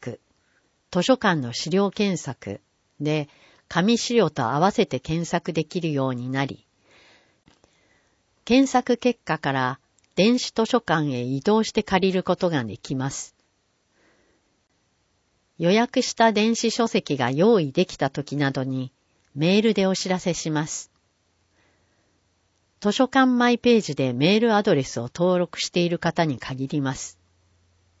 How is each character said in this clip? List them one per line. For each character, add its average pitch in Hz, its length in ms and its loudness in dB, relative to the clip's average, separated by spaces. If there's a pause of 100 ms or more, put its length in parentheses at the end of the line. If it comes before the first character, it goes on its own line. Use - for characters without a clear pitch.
ク、 - 180 -12 (720)
図 180 120 0
書 262 140 4
館 175 240 0
の 117 120 -8
資 - 160 -8
料 190 220 0
検 196 300 -2
索 107 380 -10 (400)
で、 151 300 -2 (380)
紙 214 320 2
資 - 160 -4
料 185 160 4
と 120 180 -2
合 139 100 -2
わ 190 120 4
せ 214 160 0
て 127 120 -6
検 160 300 -6
索 170 240 -4
で 160 100 -2
き 180 160 -8
る 165 120 -4
よ 135 180 -2
う 131 60 -4
に 123 120 -8
な 135 160 -2
り、 - 220 -8 (1800)
検 262 240 4
索 247 280 0
結 247 260 -2
果 156 140 -2
か 139 140 -2
ら 131 280 -2 (360)
電 233 240 4
子 - 120 -8
図 226 140 0
書 240 160 0
館 156 300 0
へ 123 100 -4
移 131 200 -4
動 214 220 2
し - 80 -4
て 214 120 -2
借 190 240 0
り 185 40 2
る 180 120 -2
こ 180 120 0
と 180 140 0
が 143 140 0
で 113 160 -10
き - 160 -8
ま 135 160 -4
す。 - 240 -14 (2250)
予 170 120 2
約 240 300 2
し - 120 -6
た 226 180 4
電 214 240 2
子 226 160 -2
書 226 160 0
籍 - 300 -2
が 127 140 0
用 190 280 4
意 143 140 -2
で 180 120 2
き - 120 -10
た 135 120 -2
時 139 280 -6
な 139 140 0
ど 131 120 -6
に 131 300 -6 (420)
メ 175 240 2
ー - 20 4
ル 220 120 2
で 190 140 2
お 190 60 2
知 - 140 -4
ら 185 100 0
せ 170 160 -2
し - 180 -6
ま 151 160 -2
す。 - 220 -12 (1900)
図 208 140 0
書 254 160 2
館 262 240 4
マ 240 180 2
イ 240 60 2
ペ 240 200 4
ー 202 40 4
ジ 143 140 -6
で 131 180 0
メ 160 240 2
ー - 20 2
ル 226 160 2
ア 208 80 2
ド 202 100 4
レ 139 100 2
ス - 180 -8
を 120 120 -8
登 180 240 0
録 - 240 -4
し - 80 -6
て 175 120 -2
い 175 80 0
る 170 100 -4
方 170 240 -2
に 139 160 -2
限 135 300 -8
り 151 100 -4
ま 135 160 -4
す。 - 240 -16 (800)